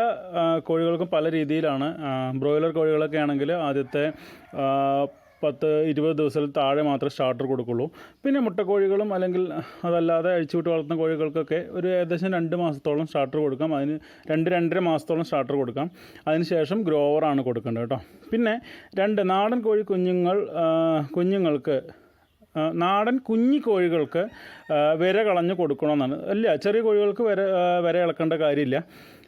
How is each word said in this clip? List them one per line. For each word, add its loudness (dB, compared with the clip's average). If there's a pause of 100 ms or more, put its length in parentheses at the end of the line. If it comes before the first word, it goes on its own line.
(420)
ആ, 2
കോഴികൾക്കും 0
പല 0
രീതിയിലാണ്. -2
ആ, -4
ബ്രോയിലർ 2
കോഴികളൊക്കെ 0
ആണെങ്കിൽ 0
ആദ്യത്തെ, -2 (440)
ആ, 0 (380)
പത്ത് 0
ഇരുപത് 0
ദിവസത്തിൽ 0
താഴെ 2
മാത്രമേ 0
സ്റ്റാർട്ടർ -2
കൊടുക്കുള്ളൂ. -2 (340)
പിന്നെ 2
മുട്ടക്കോഴികളും 0
അല്ലെങ്കിൽ -2 (320)
അതല്ലാതെ 2
അഴിച്ചുവിട്ട് -2
വളർത്തുന്ന -2
കോഴികൾക്കൊക്കെ -2
ഒരു -4
ഏകദേശം 0
രണ്ട് -2
മാസത്തോളം -2
സ്റ്റാർട്ടർ -2
കൊടുക്കാം. -2
അതിന് -2 (320)
രണ്ട്, 2
രണ്ടര 2
മാസത്തോളം 0
സ്റ്റാർട്ടർ -2
കൊടുക്കാം. -2 (380)
അതിന് 2
ശേഷം 0
ഗ്രോവറാണ് 2
കൊടുക്കേണ്ടത് -2
കേട്ടോ. -2 (300)
പിന്നെ 2 (380)
രണ്ട്, 2
നാടൻ 2
കോഴി 2
കുഞ്ഞുങ്ങൾ, 0
ആ, 0 (500)
കുഞ്ഞുങ്ങൾക്ക്, 0 (760)
ആ, 0
നാടൻ 0
കുഞ്ഞി 2
കോഴികൾക്ക്, 0 (440)
ആ, 4
വിര 2
കളഞ്ഞ് 2
കൊടുക്കണമെന്നാണ്. 0
ഇല്ല, 2
ചെറിയ 0
കോഴികൾക്ക് 2
വിര, 2
ആ, 2
വിര 2
ഇളക്കേണ്ട 0
കാര്യമില്ല. 0 (440)